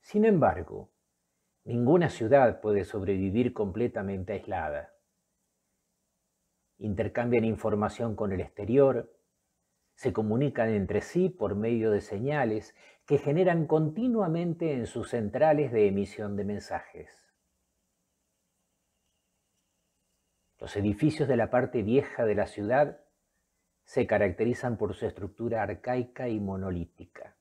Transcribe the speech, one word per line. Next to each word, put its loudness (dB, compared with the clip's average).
Sin 2
embargo, 2
ninguna 2
ciudad 4
puede 2
sobrevivir 0
completamente -4
aislada. -6
Intercambian 0
información -2
con -4
el -2
exterior, 0
se -4
comunican 0
entre 0
sí 0
por -4
medio 0
de 2
señales -2
que 2
generan 2
continuamente 0
en -4
sus -8
centrales 2
de 6
emisión -2
de -4
mensajes. -10
Los -12
edificios 0
de 2
la 0
parte 0
vieja 0
de 2
la 0
ciudad 0
se -2
caracterizan 0
por -4
su -8
estructura -6
arcaica -6
y -2
monolítica. -8